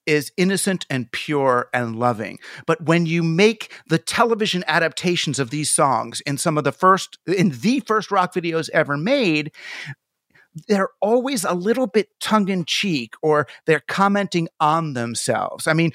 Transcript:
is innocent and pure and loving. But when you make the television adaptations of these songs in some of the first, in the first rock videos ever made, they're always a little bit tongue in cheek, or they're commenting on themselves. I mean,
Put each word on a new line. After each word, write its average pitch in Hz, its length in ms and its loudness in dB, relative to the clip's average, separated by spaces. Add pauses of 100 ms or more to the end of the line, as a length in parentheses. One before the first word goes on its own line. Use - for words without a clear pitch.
is 151 320 0
innocent 190 540 0
and 127 200 -4
pure 135 640 0
and 117 260 -2
loving. 110 400 -2 (280)
But 160 180 -2
when 165 220 2
you 170 160 0
make 196 500 2 (140)
the 160 100 0
television 214 680 0
adaptations 160 720 0
of 135 100 -2
these 147 220 -4
songs 120 560 0
in 143 100 -4
some 156 220 0
of 143 60 -2
the 139 80 0
first, - 440 4 (100)
in 180 220 2
the 175 320 0
first 214 300 -4
rock 180 240 0
videos 165 400 -4
ever 143 240 2
made, 165 540 0 (1160)
they're 196 220 2 (100)
always 240 440 0
a 165 100 0
little 220 320 0
bit 202 220 0 (120)
tongue 208 300 2
in 180 160 -2
cheek, 147 560 -2
or 151 260 2 (160)
they're 151 240 2
commenting 196 600 0 (120)
on 156 320 2
themselves. 117 720 -4
I 160 60 2
mean, 160 220 2